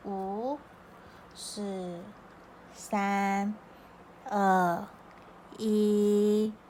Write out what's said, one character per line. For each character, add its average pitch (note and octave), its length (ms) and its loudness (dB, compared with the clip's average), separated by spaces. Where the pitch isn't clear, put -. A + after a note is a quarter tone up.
五、 G3+ 540 -6
四、 F#3+ 640 -8
三、 G3+ 800 -2
二、 F#3 560 2
一。 G#3 920 4